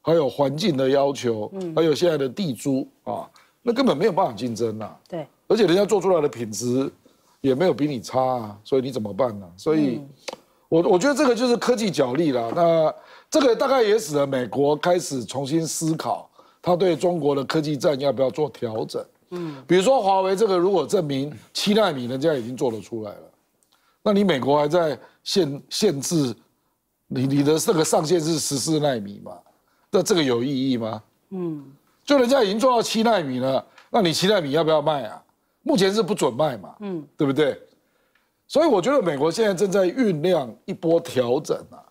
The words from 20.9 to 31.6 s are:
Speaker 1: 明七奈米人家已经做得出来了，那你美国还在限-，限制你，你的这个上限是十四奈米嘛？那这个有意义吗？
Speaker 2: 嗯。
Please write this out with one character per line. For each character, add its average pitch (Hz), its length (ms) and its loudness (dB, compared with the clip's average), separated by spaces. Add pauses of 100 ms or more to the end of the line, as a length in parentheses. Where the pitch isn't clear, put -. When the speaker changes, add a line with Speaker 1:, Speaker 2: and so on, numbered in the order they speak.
Speaker 1:
明 143 280 -4 (200)
七 208 200 0
奈 202 180 4
米 127 140 -6
人 131 140 -4
家 160 140 2
已 120 120 -4
经 127 120 -8
做 131 140 0
得 107 100 -8
出 107 220 -10
来 101 80 -10
了， 82 200 -20 (680)
那 214 100 0
你 202 120 4
美 165 160 2
国 135 180 2
还 147 100 2
在 156 320 0 (240)
限-， 143 460 -2
限 180 320 -2
制 143 340 0 (720)
你， 131 180 -4
你 139 180 2
的 151 140 4
这 185 140 0
个 202 140 2
上 196 180 2
限 170 160 2
是 156 180 -2
十 139 200 -4
四 151 240 -2
奈 135 180 -2
米 101 240 -12
嘛？ 92 80 -18 (600)
那 190 100 4
这 170 140 0
个 160 80 2
有 120 200 0
意 135 280 -2
义 123 40 2
吗？ 113 280 -6 (260)
Speaker 2:
嗯。 170 340 -8 (400)